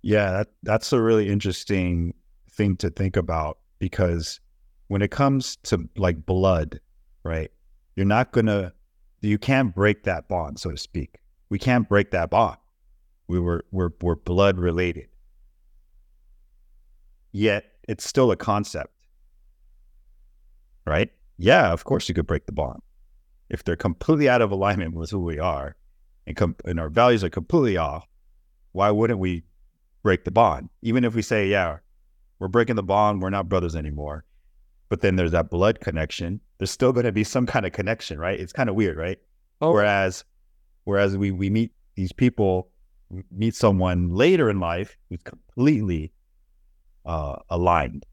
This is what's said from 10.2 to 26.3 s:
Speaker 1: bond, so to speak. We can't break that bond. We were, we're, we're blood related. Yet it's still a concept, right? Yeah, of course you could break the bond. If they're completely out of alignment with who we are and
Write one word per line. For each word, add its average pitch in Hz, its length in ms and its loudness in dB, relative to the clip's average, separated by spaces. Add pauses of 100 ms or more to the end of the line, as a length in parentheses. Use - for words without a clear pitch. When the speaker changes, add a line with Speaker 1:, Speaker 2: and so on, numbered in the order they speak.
Speaker 1:
bond, 82 300 -4
so 87 140 -8
to 65 60 -10
speak. - 420 -10 (300)
We 98 100 -2
can't 123 280 2
break 101 240 2
that 85 180 0
bond. 104 280 2 (720)
We 90 120 0
were, 87 320 -2
we're, 90 200 0 (100)
we're 87 140 2
blood 92 420 2
related. 87 520 -2 (2250)
Yet 104 380 0 (160)
it's - 180 -8
still 127 260 4
a 90 40 2
concept, 101 580 -6 (1900)
right? 78 240 0 (280)
Yeah, 110 340 4
of - 140 -4
course - 240 -2
you 87 60 -4
could 82 120 0
break 78 180 -4
the - 60 -10
bond. 67 300 -6 (680)
If - 140 -8
they're 85 140 -2
completely 147 500 0
out 123 140 4
of 101 100 2
alignment 95 440 -2
with 82 160 -8
who 101 80 -4
we 82 200 -4
are 73 380 -4 (500)
and 78 80 -10